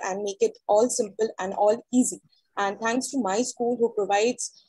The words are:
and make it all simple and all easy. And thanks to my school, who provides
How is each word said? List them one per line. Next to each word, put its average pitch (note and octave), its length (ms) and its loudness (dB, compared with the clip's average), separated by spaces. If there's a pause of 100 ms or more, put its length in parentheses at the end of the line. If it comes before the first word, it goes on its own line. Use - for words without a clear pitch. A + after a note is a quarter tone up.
and G3 220 -6
make G3+ 160 -6
it A3 260 0
all A3 240 4
simple A3 380 -2 (100)
and F#3+ 160 -6
all G#3+ 380 2
easy. B3 280 2 (360)
And G3+ 240 -2
thanks A#3 300 -2
to C4+ 120 -2
my G3 200 0
school, A#3+ 340 -2
who A3+ 180 0
provides G#3 760 -2